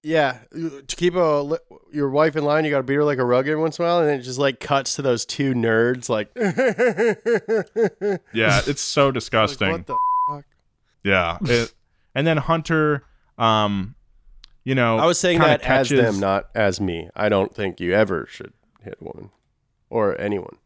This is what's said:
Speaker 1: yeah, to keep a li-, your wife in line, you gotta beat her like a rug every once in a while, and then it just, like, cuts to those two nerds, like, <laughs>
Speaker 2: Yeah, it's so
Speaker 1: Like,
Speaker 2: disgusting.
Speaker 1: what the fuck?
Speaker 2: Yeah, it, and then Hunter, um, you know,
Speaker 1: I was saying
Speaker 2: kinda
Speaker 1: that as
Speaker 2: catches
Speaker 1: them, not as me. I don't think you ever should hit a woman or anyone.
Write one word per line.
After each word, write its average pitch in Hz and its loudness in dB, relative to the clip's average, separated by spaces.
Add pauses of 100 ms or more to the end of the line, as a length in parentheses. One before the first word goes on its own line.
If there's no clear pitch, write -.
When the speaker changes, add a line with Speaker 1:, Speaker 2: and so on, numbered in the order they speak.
Speaker 1:
yeah, 147 0 (140)
to 143 -10
keep 170 0
a 151 2
li-, 147 -4 (320)
your 143 -2
wife 147 2
in 143 -2
line, 151 2
you 151 0
gotta 139 0
beat 135 -2
her 147 2
like 143 0
a 127 2
rug 123 2
every 156 -2
once 160 -2
in 170 -2
a 170 0
while, 175 2
and 156 2
then 143 0
it - -16
just, 127 -8
like, 139 0
cuts 139 -2
to 143 -8
those 123 0
two 139 -2
nerds, 120 2
like, 107 -2
<laughs> 220 -2
Speaker 2:
Yeah, 107 2
it's 143 -4
so 143 2
Speaker 1:
Like, 135 0
Speaker 2:
disgusting. 110 0
Speaker 1:
what - -6
the - -4 (320)
fuck? 147 -10 (580)
Speaker 2:
Yeah, 90 0
it, 120 0 (420)
and 143 0
then 160 2
Hunter, 156 -2 (320)
um, 107 0 (680)
you 131 -2
know, 117 2
Speaker 1:
I 151 2
was 175 2
saying 180 2
Speaker 2:
kinda 160 4 (100)
Speaker 1:
that - -4
as 131 2
Speaker 2:
catches 135 2 (140)
Speaker 1:
them, 98 -4
not 98 -2
as 101 0
me. 87 -4
I 104 0
don't 98 0
think 98 -6
you 90 0
ever 95 2
should - -18 (300)
hit 101 -16
a - -18
woman - -16 (600)
or 107 -2
anyone. 101 -6